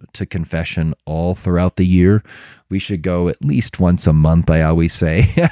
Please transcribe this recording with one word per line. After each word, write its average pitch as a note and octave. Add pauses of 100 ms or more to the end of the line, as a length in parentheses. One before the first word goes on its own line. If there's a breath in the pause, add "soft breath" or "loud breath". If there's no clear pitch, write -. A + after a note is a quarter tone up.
(120)
to -
confession E2 (140)
all E2
throughout F2+
the F#2
year. F#2 (460 loud breath)
We F#2+
should G2
go F2
at -
least -
once F2+
a E2
month, D#2+
I D#2+
always E2
say. D#2+
<laughs> E3+